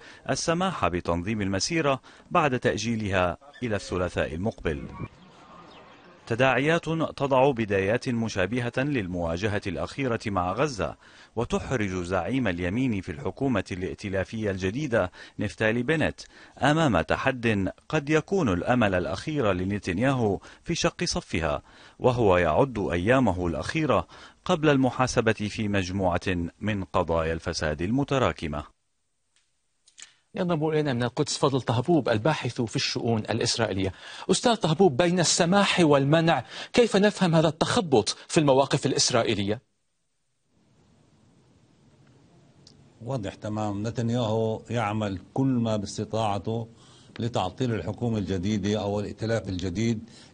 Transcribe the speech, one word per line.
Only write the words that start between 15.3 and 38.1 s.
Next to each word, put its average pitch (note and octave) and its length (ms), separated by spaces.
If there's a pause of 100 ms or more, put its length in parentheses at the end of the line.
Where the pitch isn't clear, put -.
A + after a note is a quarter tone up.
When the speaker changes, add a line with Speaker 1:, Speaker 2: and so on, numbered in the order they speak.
Speaker 1:
نفتالي A2 440
بنت B2 380 (380)
أمام C#3+ 420
تحد A2 720 (160)
قد D3+ 220
يكون D#3 380
الأمل G2+ 460
الأخير G2 580
لنتنياهو G2+ 880 (260)
في F3 100
شق - 300
صفها، D#2+ 580 (360)
وهو A#2+ 380
يعد F2+ 560
أيامه F2+ 540
الأخيرة F2+ 600 (360)
قبل D#3 240
المحاسبة B2+ 640
في G#2 360
مجموعة F#2 680 (240)
من G2+ 240
قضايا E2 480
الفساد D#2+ 500
المتراكمة. F#2+ 840 (1700)
Speaker 2:
ينضم F3 340
إلينا D3+ 240
من A#2+ 100
القدس B2 340
فضل C3+ 240
طهبوب B2 480
الباحث G#2+ 520
في A#2 160
الشؤون A#2 420
الإسرائيلية. G#2+ 760 (380)
أستاذ A3+ 240
طهبوب، E3 420
بين F3 240
السماح F#3 600
والمنع D3 640 (280)
كيف A#3 240
نفهم F#3+ 380
هذا D#3+ 140
التخبط D3 680 (120)